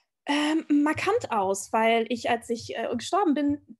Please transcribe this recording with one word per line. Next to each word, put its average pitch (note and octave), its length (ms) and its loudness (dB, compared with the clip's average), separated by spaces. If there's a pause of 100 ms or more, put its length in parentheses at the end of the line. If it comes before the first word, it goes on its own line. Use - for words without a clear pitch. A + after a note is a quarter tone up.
(280)
ähm, D4+ 400 0
markant D4+ 640 2
aus, G3 420 -2
weil A3+ 380 4
ich, A#3+ 180 -4
als A#3 220 -2
ich, - 260 -6
äh, A3+ 180 -4
gestorben E4+ 400 0
bin, C#4+ 280 0 (180)